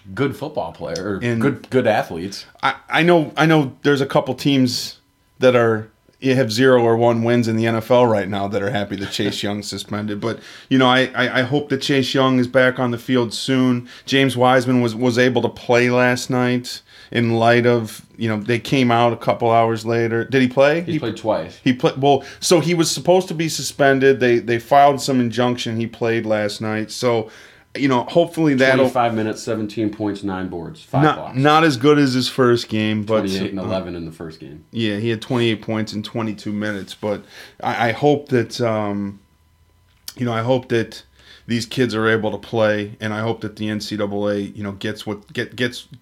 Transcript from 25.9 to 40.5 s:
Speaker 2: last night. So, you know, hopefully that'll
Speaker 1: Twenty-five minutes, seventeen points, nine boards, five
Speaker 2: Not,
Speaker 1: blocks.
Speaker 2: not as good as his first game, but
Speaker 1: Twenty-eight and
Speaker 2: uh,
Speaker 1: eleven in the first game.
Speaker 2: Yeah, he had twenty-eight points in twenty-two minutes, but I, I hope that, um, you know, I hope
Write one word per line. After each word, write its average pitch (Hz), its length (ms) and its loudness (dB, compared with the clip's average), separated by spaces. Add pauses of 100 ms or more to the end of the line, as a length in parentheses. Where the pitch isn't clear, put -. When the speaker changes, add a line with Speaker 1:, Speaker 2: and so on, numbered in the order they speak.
Speaker 2:
last 107 360 -2
night. 107 300 -4
So, 117 400 -2 (440)
you 131 140 0
know, 123 160 2
hopefully 160 500 2
that'll 131 300 4
Speaker 1:
Twenty-five 120 300 0
minutes, 110 280 -4
seventeen 107 480 -4
points, 101 320 -6
nine 95 260 -6
boards, 82 340 -12
five - 200 -2
Speaker 2:
Not, 151 140 2
Speaker 1:
blocks. 76 220 -10
Speaker 2:
not 151 260 4
as 147 140 2
good 147 200 6
as 139 140 4
his 123 160 0
first 120 400 2
game, 107 340 -2
but 107 180 0
Speaker 1:
Twenty-eight 95 300 -4
and 98 100 -8
Speaker 2:
uh, 92 40 -8
Speaker 1:
eleven 92 320 -6
in 85 80 -10
the 82 80 -12
first 80 280 -16
game. 69 320 -18
Speaker 2:
Yeah, 110 260 -4
he 117 100 -4
had 110 140 -4
twenty-eight 117 400 -2
points 110 320 -6
in 107 80 -6
twenty-two 110 500 -8
minutes, 104 420 -8
but 104 300 -6 (380)
I, 117 260 -2
I 113 40 0
hope 147 360 2
that, 120 320 -2
um, 101 600 -4 (960)
you 123 100 -4
know, 120 80 -2
I 113 80 -2
hope 123 260 0